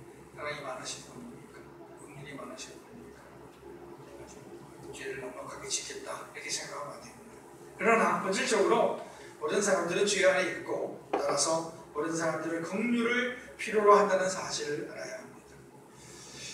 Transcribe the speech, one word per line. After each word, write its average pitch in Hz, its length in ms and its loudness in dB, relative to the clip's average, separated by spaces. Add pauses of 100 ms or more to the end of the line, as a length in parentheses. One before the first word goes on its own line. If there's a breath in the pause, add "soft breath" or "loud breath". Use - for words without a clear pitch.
(360)
사랑이 147 260 -6
많으신 - 440 -8
분이니까, - 540 -14 (420)
긍휼이 143 340 -14
많으신 - 360 -10 (100)
분이니까 - 400 -18 (1700)
죄를 135 280 -8
넉넉하게 - 460 -10
짓겠다 - 640 -6
이렇게 - 160 -8
생각하면 - 460 -6
안 - 60 -14
됩니다. - 140 -16 (640)
그러나 220 440 6
본질적으로 202 840 4 (340 loud breath)
모든 196 220 2
사람들은 185 440 4
죄 185 200 4
안에 143 260 8
있고 - 600 -6
따라서 - 640 2 (200)
모든 160 220 0
사람들은 165 480 0
긍휼을 240 920 0
필요로 208 380 8
한다는 185 340 6
사실을 147 600 -2
알아야 - 280 -8
합니다. 123 60 -14 (1300 loud breath)